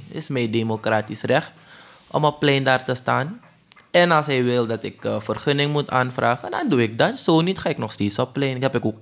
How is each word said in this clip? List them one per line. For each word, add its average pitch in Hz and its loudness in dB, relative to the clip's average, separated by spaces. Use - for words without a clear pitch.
Het - -12
is 156 -10
mijn 120 -2
democratisch 110 -2
recht 131 0
om 151 0
op 147 0
plein 139 2
daar 131 2
te 127 -2
staan. 131 -4
En 175 4
als 151 4
hij 131 2
wil 123 2
dat 113 -4
ik, 101 -8
eh, 107 -2
vergunning 143 0
moet 147 -2
aanvragen, 123 0
dan 302 -2
doe 127 4
ik 113 0
dat. 202 2
Zo 160 4
niet, 185 -2
ga 185 -4
ik 151 -4
nog 110 -6
steeds - -2
op 127 -2
plein. 135 -2
Dat 127 -6
heb 123 0
ik 110 -2
ook 107 -2